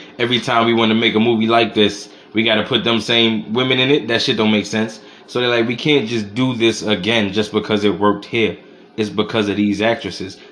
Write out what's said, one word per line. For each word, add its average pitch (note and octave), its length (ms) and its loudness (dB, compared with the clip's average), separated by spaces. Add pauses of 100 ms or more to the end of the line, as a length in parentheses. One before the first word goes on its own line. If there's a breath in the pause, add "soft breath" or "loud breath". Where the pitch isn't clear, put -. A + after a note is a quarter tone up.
(200 loud breath)
every B2 200 0
time A#2 260 0
we A#2 80 4
wanna A2+ 220 4
make A2+ 200 2
a G#2+ 40 2
movie A2 280 2
like A2+ 260 2
this. G2+ 360 0 (240 loud breath)
We A2 100 0
gotta A2 200 2
put A2+ 200 -2
them A#2 160 0
same A2+ 540 0
women B2+ 260 0
in B2+ 100 2
it. C#3 180 2
That A#2 140 0
shit B2+ 160 -2
don't G#2+ 140 2
make G#2 140 2
sense. A2 360 -4 (260 loud breath)
So - 120 -6
they're B2 100 0
like, A#2+ 180 2
"We A#2+ 100 -4
can't C#3+ 320 2
just G#2+ 260 -6
do B2+ 200 0
this A2+ 280 0
again G2+ 480 0
just G#2 220 -2
because G#2 320 0
it F#2+ 140 2
worked G#2 260 0
here. G2+ 320 -2 (400 loud breath)
It's G#2+ 120 -4
because G#2+ 400 -2
of G2 80 -2
these G2+ 240 0
actresses." G2 560 -4 (140 loud breath)